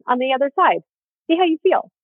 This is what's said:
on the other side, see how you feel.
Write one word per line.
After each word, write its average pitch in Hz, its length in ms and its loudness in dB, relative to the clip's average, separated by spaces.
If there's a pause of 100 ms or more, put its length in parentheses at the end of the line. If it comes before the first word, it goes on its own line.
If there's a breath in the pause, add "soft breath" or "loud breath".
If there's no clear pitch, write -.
on 247 100 0
the 262 160 -2
other 269 220 -2
side, 330 240 2 (500)
see 330 80 4
how 370 60 2
you 320 180 0
feel. - 300 -2 (120)